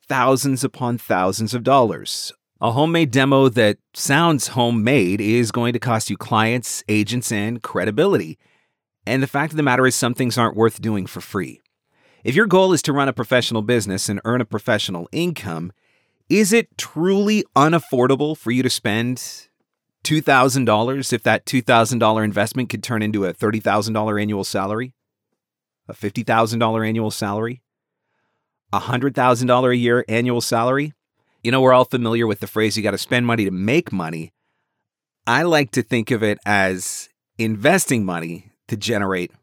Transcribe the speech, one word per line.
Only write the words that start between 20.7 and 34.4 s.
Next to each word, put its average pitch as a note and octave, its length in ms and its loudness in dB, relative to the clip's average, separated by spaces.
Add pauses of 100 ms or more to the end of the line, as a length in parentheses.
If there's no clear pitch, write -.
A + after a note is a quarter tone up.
if A2+ 100 -2
that A2 220 0
two B2+ 160 0
thousand A#2 380 2
dollar A2 240 2
investment G#2+ 460 -2
could G#2 120 -8
turn A2 220 -4
into G#2+ 220 -2
a F2 80 -2
thirty A2 260 -2
thousand G#2+ 340 0
dollar G#2+ 240 -2
annual G#2 260 -2
salary, G#2+ 500 -6 (920)
a F#2+ 60 -14
fifty G#2+ 300 -6
thousand A2+ 360 0
dollar A2+ 240 0
annual A2 280 -2
salary, A2 500 -6 (1120)
a G2+ 60 -2
hundred B2+ 340 -2
thousand B2+ 340 2
dollar B2 240 4
a B2 40 2
year A#2+ 320 2
annual A#2+ 340 0
salary? C3 520 -2 (500)
You A#2 80 -2
know, C3 100 4
we're C3 120 8
all B2+ 120 8
familiar A#2 400 0
with G#2 140 -2
the G#2 80 -8
phrase, A2 280 0
"You A2 60 -4
gotta G2 160 0
spend A#2+ 300 -2
money A2+ 180 2
to F#2+ 60 0
make A2 400 0
money." E2 420 -6 (920)